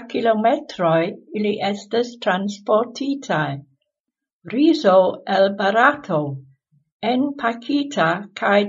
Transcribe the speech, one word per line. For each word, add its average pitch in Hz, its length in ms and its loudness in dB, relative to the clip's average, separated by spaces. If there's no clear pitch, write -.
kilometroj 226 960 0
ili 208 280 -2
estes 226 580 -4
transportitaj. 208 1300 -2
Rizo 214 520 4
el 196 280 2
Barato, 208 680 2
enpakita 254 1040 -2
kaj 208 360 2